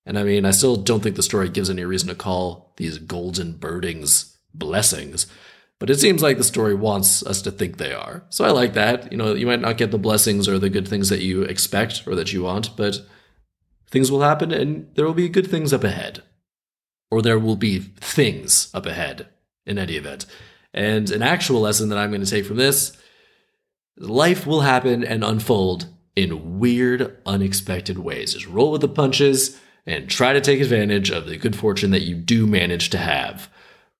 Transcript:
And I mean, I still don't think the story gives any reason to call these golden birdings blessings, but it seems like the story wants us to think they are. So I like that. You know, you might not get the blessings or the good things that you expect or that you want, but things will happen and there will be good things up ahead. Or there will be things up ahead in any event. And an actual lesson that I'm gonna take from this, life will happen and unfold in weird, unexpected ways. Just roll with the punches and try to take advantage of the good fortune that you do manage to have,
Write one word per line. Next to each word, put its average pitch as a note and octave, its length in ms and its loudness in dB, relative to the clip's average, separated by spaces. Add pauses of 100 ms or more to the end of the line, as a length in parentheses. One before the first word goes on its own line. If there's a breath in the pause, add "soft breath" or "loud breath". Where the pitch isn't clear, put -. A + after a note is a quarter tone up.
And G2+ 140 -4
I G#2 40 0
mean, G2+ 220 2
I G2 80 4
still B2 240 4
don't G#2 260 0
think G#2+ 140 -2
the F#2+ 60 -2
story G2 260 0
gives F#2+ 220 -2
any F2+ 140 -4
reason F2+ 240 -2
to F2+ 60 -8
call F2+ 640 -4
these D#2+ 220 -8
golden F2 560 -8
birdings D#2+ 840 -4 (160)
blessings, D#2 720 -4 (520 loud breath)
but G2+ 120 0
it C#3+ 100 2
seems E3+ 220 4
like C#3 160 4
the A#2 60 0
story A2 300 2
wants G2 500 0
us - 180 -4
to - 80 -6
think E2+ 260 -6
they C#2 160 -6
are. - 380 -12
So - 140 -2
I - 60 4
like B2 240 2
that. A2+ 380 0
You G2+ 60 -4
know, A2 160 0
you G#2+ 120 0
might A#2+ 140 2
not A#2 160 -2
get A#2 140 0
the A2 80 0
blessings G2+ 500 2
or G2 100 2
the G2 120 2
good F#2+ 180 -2
things G2 200 0
that G2 120 2
you F#2 220 0
expect - 640 -2
or - 80 -2
that E2+ 180 -2
you F#2 100 -2
want, F#2+ 340 -4
but G#2 240 -2 (880 soft breath)
things C3 220 2
will C#3 120 2
happen D#3 300 2
and D3+ 420 -4
there D3+ 120 2
will D#3+ 80 0
be F3 140 0
good F#3 180 2
things D#3 260 -2
up A#2+ 120 2
ahead. - 380 -6 (880)
Or A2 120 2
there A2+ 160 4
will A2 180 2
be G2+ 220 0
things - 960 0
up F2+ 120 -8
ahead C#3+ 420 -8 (360)
in G2+ 140 -4
any E2 180 -4
event. C#2+ 300 -12 (480 loud breath)
And G#2+ 360 0
an G#2 120 -2
actual C#3 380 2
lesson G#2+ 280 2
that G#2 100 -2
I'm G#2 120 -2
gonna G2 160 -2
take G2+ 180 0
from G2+ 120 -6
this, C3+ 400 2 (1000 soft breath)
life D3 500 2
will D#3 140 2
happen B2+ 440 2
and A2+ 200 -2
unfold G#2 640 0 (280)
in E2+ 440 -2
weird, B2 680 2
unexpected G2 760 -2
ways. D#2 360 -6
Just - 120 -12
roll A2+ 260 2
with D3+ 80 -2
the C#3+ 80 2
punches C#3 680 2 (280 loud breath)
and C#2+ 220 -6
try B2+ 240 2
to C#3 80 4
take C#3 200 4
advantage G#2 500 2
of E2 160 -4
the D#2+ 100 -8
good G#2+ 200 -2
fortune G2+ 360 0
that F#2 100 4
you E2+ 120 -4
do A2 320 2
manage F2 440 0
to F#2+ 80 0
have, D#2 500 -4 (500 soft breath)